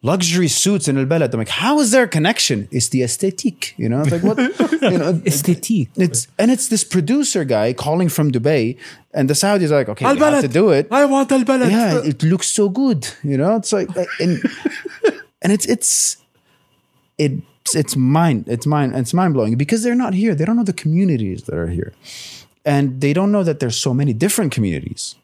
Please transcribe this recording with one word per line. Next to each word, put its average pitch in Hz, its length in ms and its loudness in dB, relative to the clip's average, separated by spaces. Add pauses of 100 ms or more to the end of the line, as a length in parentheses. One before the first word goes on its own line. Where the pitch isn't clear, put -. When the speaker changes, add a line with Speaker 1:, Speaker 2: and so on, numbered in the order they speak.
Speaker 1:
luxury 170 460 2
suits - 400 0
in 135 100 0
Al 135 80 0
Balad. 156 260 0
I'm 113 120 -4
like, - 40 -10 (160)
"How 294 160 2
is 233 140 2
there 254 100 6
a - 40 -4 (100)
connection?" 151 580 0
It's 120 180 0
the 127 80 2
aesthetic, 190 560 -2 (240)
you 113 60 -2
know. 123 140 0
It's 147 140 0
like, 170 120 -2
what? 220 100 0
Speaker 2:
<laughs> 277 560 0
Speaker 1:
You 180 80 2
know, 156 80 0 (160)
Speaker 3:
Aesthetic. 170 640 0 (180)
Speaker 1:
it's, 123 140 -2 (180)
and 226 160 4
it's - 140 -4
this - 160 0 (100)
producer 196 480 0 (140)
guy 113 160 2
calling 165 440 0
from 151 100 2 (100)
Dubai, 127 400 0 (400)
and 147 140 2
the 147 120 2
Saudi's 196 360 2
like, 120 140 0
"Okay, - 120 -6
Speaker 2:
Al 277 100 4
Speaker 1:
we 285 60 -2
have 302 140 4
Speaker 2:
Balad. 285 80 2
Speaker 1:
to 139 60 0 (140)
do 220 40 4 (120)
it." 151 120 2
Speaker 2:
I 277 140 4 (100)
want 277 180 2
Al 262 180 2
Balad. 254 200 2
Speaker 1:
Yeah, 180 420 2
it 120 100 -4
looks 165 260 2 (100)
so 208 60 4 (180)
good, 226 180 2 (300)
you 139 100 0
know. 190 200 2
It's - 180 -6
like, 185 180 -4
uh, 180 80 -2 (180)
and, 175 100 2 (600)
<laughs> - 500 -4
and 175 140 2
it's, - 180 -2
it's, - 420 -2 (1000)
it's, - 560 -4
it's 151 220 -2
mind, 139 520 2
it's 117 180 -4
mind, 147 300 0
it's 120 180 -4
mind 180 200 2
blowing 113 220 2
because 214 260 0
they're 240 120 0
not 240 200 0
here. 202 200 0
They 147 100 -2
don't 220 120 0
know 240 80 0
the 190 80 -2
communities 156 720 0
that - 120 -8
are 82 120 -4
here, - 240 -6 (720)
and 143 360 0
they 143 120 2
don't 190 200 2
know 208 120 2
that 156 160 -2
there's 117 160 -2
so 135 180 -2
many 139 180 0
different 165 400 0
communities - 720 -4